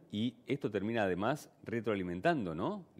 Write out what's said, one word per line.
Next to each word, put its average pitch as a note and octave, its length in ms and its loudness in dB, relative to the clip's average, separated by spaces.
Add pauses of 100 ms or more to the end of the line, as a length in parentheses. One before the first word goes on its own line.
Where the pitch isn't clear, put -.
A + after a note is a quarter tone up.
y A2+ 260 -2 (120)
esto - 240 -2
termina G#2+ 320 2
además G2+ 460 0 (140)
retroalimentando, G2+ 920 0
¿no? D#3 300 -2 (140)